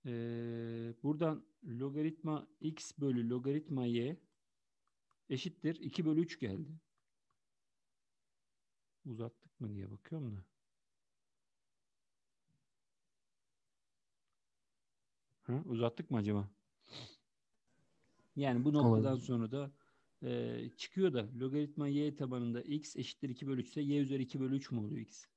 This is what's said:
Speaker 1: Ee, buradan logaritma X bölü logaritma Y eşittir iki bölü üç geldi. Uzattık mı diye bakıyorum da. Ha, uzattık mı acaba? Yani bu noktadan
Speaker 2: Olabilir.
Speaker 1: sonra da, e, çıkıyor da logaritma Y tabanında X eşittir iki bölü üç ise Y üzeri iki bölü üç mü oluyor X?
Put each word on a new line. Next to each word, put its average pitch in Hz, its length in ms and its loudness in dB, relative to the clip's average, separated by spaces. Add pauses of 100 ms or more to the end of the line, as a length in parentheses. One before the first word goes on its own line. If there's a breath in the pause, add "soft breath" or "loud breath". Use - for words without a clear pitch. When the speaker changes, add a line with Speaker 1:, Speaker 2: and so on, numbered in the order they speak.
Speaker 1:
Ee, 117 880 -4 (100)
buradan 156 420 2 (180)
logaritma 151 840 -2 (140)
X 156 380 -6
bölü 123 300 2
logaritma 135 560 0
Y 120 320 2 (1120)
eşittir 160 460 -2
iki - 300 -4
bölü 156 160 6
üç - 180 -2
geldi. 120 300 -2 (2250)
Uzattık 117 540 -8
mı 104 160 -6
diye 98 160 -8
bakıyorum 117 460 -8
da. 92 80 -12 (4000)
Ha, 127 220 0
uzattık 117 460 0
mı 120 60 4
acaba? 104 320 2 (1900 loud breath)
Yani 131 300 2
bu 147 80 4
noktadan 127 380 8
Speaker 2:
Olabilir. 123 140 0
Speaker 1:
sonra 117 260 0
da, 139 200 -4 (520 soft breath)
e, 120 540 -2
çıkıyor 185 360 0
da 113 160 0 (100)
logaritma 143 480 0
Y 147 280 2
tabanında 123 460 -2
X 147 340 -4
eşittir - 340 -6
iki 131 180 -6
bölü 131 140 0
üç - 80 -6
ise 151 120 -2
Y 143 200 4
üzeri 135 220 2
iki 135 160 -4
bölü 131 160 2
üç 139 160 -2
mü 120 80 0
oluyor 110 220 -2
X? - 240 -14 (120)